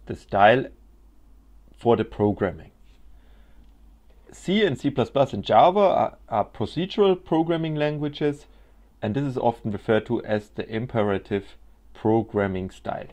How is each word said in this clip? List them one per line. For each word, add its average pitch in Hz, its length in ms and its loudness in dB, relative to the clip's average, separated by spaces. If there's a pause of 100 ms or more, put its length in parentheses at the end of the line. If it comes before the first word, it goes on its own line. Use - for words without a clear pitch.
the - 100 -10
style 110 480 4 (1120)
for 117 200 4
the 107 100 -2
programming. 98 640 -2 (1600)
C 208 320 -2
and 147 160 0
C 143 120 -2
plus 120 180 0
plus 139 240 0
and 101 100 -6
Java 151 380 4
are, 160 380 2 (100)
are 107 160 -2
procedural 185 800 0
programming 160 500 -2
languages, 147 680 -4 (560)
and 107 140 -4
this 139 100 -2
is 127 140 -6
often 117 320 -2
referred 107 340 0
to 113 180 -4
as 107 280 -4
the - 200 -10
imperative 104 840 -4 (380)
programming 101 760 -2
style. - 440 -10